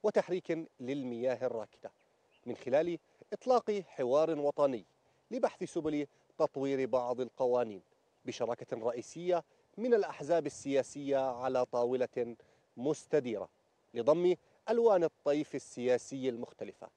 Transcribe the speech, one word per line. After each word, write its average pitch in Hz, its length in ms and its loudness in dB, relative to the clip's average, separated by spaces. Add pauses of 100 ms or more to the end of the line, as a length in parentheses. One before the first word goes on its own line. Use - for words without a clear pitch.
وتحريك 180 640 0 (120)
للمياه 127 640 -4
الراكدة 113 460 -4 (540)
من 120 100 -6
خلال 156 440 0 (340)
إطلاق 233 380 0 (160)
حوار 147 520 2
وطني 143 460 0 (460)
لبحث 226 320 -2
سبل 151 440 -2 (300)
تطوير 139 500 0
بعض 123 340 0
القوانين 120 600 0 (440)
بشراكة 120 520 -4
رئيسية 156 640 -2 (340)
من 233 160 0
الأحزاب 160 520 0
السياسية 139 720 -2
على 127 480 0
طاولة 120 720 -2 (420)
مستديرة 123 720 -2 (440)
لضم 160 420 4 (340)
ألوان 226 340 6
الطيف 147 520 0
السياسي 127 760 -2
المختلفة 113 680 -10